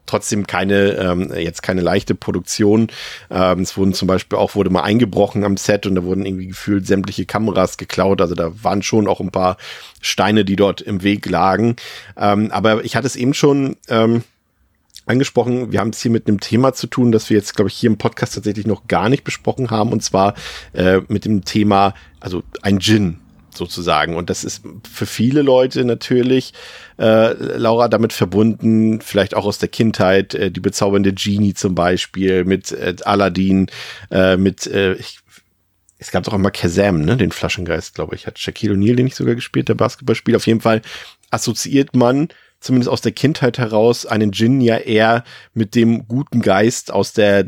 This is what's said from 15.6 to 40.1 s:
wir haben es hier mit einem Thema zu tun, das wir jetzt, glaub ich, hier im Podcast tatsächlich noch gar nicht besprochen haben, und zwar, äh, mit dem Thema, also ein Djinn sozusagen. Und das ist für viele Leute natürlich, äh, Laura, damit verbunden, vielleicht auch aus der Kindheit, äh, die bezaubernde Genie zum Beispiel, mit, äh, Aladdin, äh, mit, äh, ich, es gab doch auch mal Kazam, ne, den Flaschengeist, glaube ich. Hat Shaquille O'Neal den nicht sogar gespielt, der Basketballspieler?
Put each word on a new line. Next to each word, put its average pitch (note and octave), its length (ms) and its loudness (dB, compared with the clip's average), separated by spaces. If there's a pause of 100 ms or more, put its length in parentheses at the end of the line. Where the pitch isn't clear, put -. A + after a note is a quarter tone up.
wir - 100 -2
haben A2 100 -2
es - 120 -8
hier A#2+ 80 0
mit A2+ 160 0
einem G#2 140 2
Thema C3 320 2
zu - 160 -8
tun, A#2+ 240 2
das A2 180 0
wir A2 60 4
jetzt, - 180 -2
glaub G2+ 140 0
ich, - 60 -8
hier A#2 160 0
im G#2 80 0
Podcast - 360 -4
tatsächlich G#2+ 320 -6
noch G#2 220 -4
gar F2+ 200 2
nicht C#3 140 0
besprochen - 480 -4
haben, A2 220 0
und A2 100 0
zwar, G2 320 2 (380)
äh, F#2 340 2
mit - 180 -4
dem G#2 200 0
Thema, G2+ 500 2 (240)
also F2+ 240 -8 (200)
ein G2 180 0
Djinn G#2 400 0 (340)
sozusagen. E2 640 -2
Und F2 140 -4
das - 120 -6
ist - 200 -10 (300)
für - 140 -8
viele C3 360 2
Leute C3 420 4
natürlich, B2 680 0 (460)
äh, A2 340 4 (240)
Laura, A#2 320 2
damit A2 240 2
verbunden, A2 880 2
vielleicht - 340 -2
auch G2+ 120 0
aus G2+ 120 -2
der G#2+ 100 -2
Kindheit, G2 640 2
äh, G2 160 -2
die F2+ 100 -8
bezaubernde G2+ 520 2
Genie G2+ 420 0
zum F#2+ 220 -2
Beispiel, F#2 680 0
mit, F#2+ 280 -2
äh, F2+ 320 -4
Aladdin, F#2+ 640 2 (420)
äh, F#2 260 4
mit, F#2+ 300 0
äh, G2 280 0
ich, - 260 -14 (800)
es - 120 -18
gab F2+ 140 -4
doch G#2 100 -6
auch G2+ 40 0
mal G2 120 0
Kazam, F2+ 500 0
ne, D2+ 160 2
den F2+ 140 2
Flaschengeist, E2+ 640 -6
glaube - 220 -8
ich. - 100 -14
Hat - 120 -12
Shaquille - 360 -2
O'Neal G#2 220 2
den B2+ 80 2
nicht - 120 -4
sogar B2 200 -2
gespielt, C3 320 -4
der A2 60 0
Basketballspieler? A2+ 640 -2